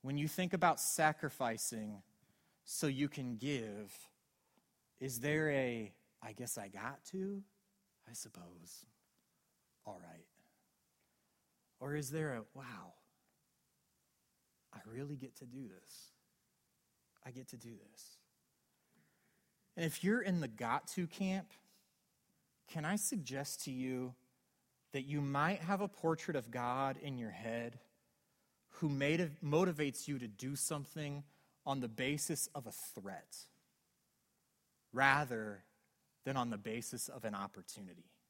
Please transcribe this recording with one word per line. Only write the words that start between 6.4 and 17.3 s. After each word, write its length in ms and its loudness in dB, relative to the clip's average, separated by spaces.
I 120 -8
got 420 -6
to, 320 -4
I 40 -16
suppose. 720 -14
All 160 -10
right." 260 -18
Or 160 -2
is 160 0
there 240 0
a, 80 -4
"Wow, 400 -12
I 140 -16
really 320 -6
get 200 -12
to 80 -14
do 220 -10
this. 460 -18
I 60 -12